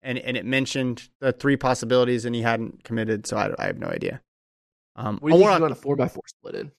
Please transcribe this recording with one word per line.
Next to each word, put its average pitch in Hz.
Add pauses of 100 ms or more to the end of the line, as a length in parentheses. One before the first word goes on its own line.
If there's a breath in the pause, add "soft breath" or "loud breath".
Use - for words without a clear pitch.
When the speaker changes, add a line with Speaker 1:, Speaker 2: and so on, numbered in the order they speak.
Speaker 1:
and, 127
and 127
it 98
mentioned 131 (120)
the 131
three 139
possibilities, 123
and 120
he 117
hadn't 113
committed, 110
so -
I, 101
I -
have -
no -
idea. 50 (760)
Um, 107
Speaker 2:
What 151
do 165
you -
Speaker 1:
I -
Speaker 2:
think 185
Speaker 1:
wanna 202
Speaker 2:
he's 165
going 147
to -
four 139
by 127
four -
split -
in? -